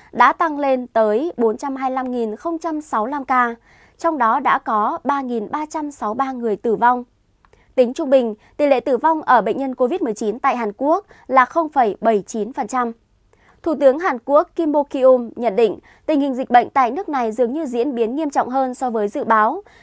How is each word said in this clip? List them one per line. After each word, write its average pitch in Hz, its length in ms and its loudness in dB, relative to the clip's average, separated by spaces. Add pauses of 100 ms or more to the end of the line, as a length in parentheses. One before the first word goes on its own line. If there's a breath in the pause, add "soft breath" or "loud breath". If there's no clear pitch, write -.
(120)
đã 240 200 6
tăng 311 260 -2
lên 262 280 0
tới 226 500 0
bốn 226 200 0
trăm 277 200 -8
hai 262 140 -4
mươi 262 40 -6
lăm 262 160 -4
nghìn 226 260 -4
không 330 220 -6
trăm 320 220 -6
sáu 226 240 -4
mươi 247 60 -6
lăm 285 140 -6
ca, 247 300 0 (440 soft breath)
trong 320 200 -2
đó 240 220 2
đã 277 180 0
có 240 460 -2
ba 277 160 -2
nghìn 240 300 -6
ba 302 160 -6
trăm 302 240 -8
sáu 220 240 -6
mươi 247 40 -6
ba 269 140 -4
người 233 240 -2
tử 220 200 -2
vong. 247 280 2 (720 soft breath)
Tính 254 200 2
trung 302 160 -4
bình, 240 240 4 (220 soft breath)
tỷ 294 100 2
lệ 269 140 2
tử 262 160 0
vong 311 260 2
ở 240 180 6
bệnh 226 180 -2
nhân 262 160 -4
covid 262 280 0
mười 233 120 -2
chín 220 240 -4
tại 254 180 0
Hàn 226 200 -4
Quốc 320 300 0 (200 soft breath)
là 262 180 4
không 330 240 -2
phẩy 247 320 0
bảy 220 260 2
chín 220 260 -6
phần - 140 -6
trăm. 240 260 -4 (720 soft breath)
Thủ 320 180 -2
tướng 269 180 6
Hàn 320 260 -2
Quốc 294 300 2
Kim 320 180 0
Bo 294 100 2
Kyum 262 540 4
nhận 220 200 -2
định 208 220 2 (280 soft breath)
tình 302 140 2
hình 277 140 0
dịch 247 160 -6
bệnh 240 200 4
tại 254 200 0
nước 359 180 -8
này 247 240 -4
dường 233 200 0
như 311 140 -4
diễn 254 280 -2
biến 233 220 -2
nghiêm 311 140 -4
trọng 247 180 -2
hơn 254 260 -2
so 254 160 -4
với 220 180 -2
dự 269 160 -6
báo. 233 380 2 (200 soft breath)